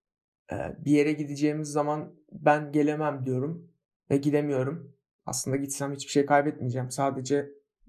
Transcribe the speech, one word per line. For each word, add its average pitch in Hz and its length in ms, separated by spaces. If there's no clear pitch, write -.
E, - 40
bir 139 60
yere 147 200
gideceğimiz 147 600
zaman 151 420
"Ben 151 400
gelemem." 147 540
diyorum 131 460
ve 139 80
gidemiyorum. 143 760
Aslında - 320
gitsem 139 360
hiçbir - 180
şey 143 140
kaybetmeyeceğim. 135 680
Sadece 139 600